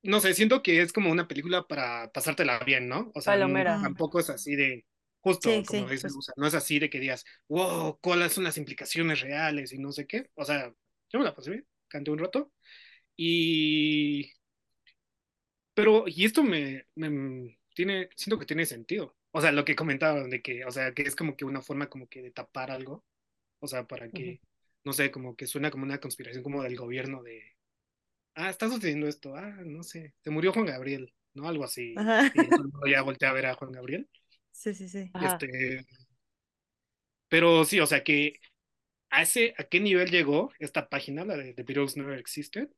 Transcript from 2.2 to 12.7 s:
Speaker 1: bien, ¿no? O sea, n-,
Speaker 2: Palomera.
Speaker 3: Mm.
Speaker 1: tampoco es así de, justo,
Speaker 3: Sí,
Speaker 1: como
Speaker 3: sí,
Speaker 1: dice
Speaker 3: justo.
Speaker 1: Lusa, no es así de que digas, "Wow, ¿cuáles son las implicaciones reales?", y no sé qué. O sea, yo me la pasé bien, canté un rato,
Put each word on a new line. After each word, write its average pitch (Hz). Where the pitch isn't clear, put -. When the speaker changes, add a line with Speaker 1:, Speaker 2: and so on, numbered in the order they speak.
Speaker 1:
bien, 127
¿no? 208
O 147
sea, 202
n-, 190
Speaker 2:
Palomera. 180
Speaker 3:
Mm. -
Speaker 1:
tampoco 170
es 165
así 143
de, 131
justo, 190
Speaker 3:
Sí, 214
Speaker 1:
como 202
Speaker 3:
sí, -
Speaker 1:
dice 131
Speaker 3:
justo. -
Speaker 1:
Lusa, -
no 143
es 156
así 151
de 151
que 135
digas, 131
"Wow, 170
¿cuáles 175
son 190
las 160
implicaciones 156
reales?", 143
y 135
no 139
sé 143
qué. 247
O 147
sea, 135
yo 226
me 285
la 175
pasé 139
bien, 220
canté 147
un 151
rato, 185